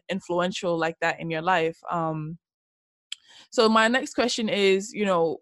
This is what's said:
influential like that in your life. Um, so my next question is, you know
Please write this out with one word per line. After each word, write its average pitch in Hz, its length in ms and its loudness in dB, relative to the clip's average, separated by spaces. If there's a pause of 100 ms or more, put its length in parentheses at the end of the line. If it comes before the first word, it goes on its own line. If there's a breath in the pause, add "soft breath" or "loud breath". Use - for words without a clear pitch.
influential 180 680 -2
like 165 240 -2
that 165 180 -2
in 165 100 -8
your 160 120 -4
life. 165 380 0 (100)
Um, 160 480 -4 (1120 soft breath)
so 220 180 4
my 220 180 4
next 262 280 -2
question 233 340 0
is, 196 440 2
you 208 120 -2
know 165 360 2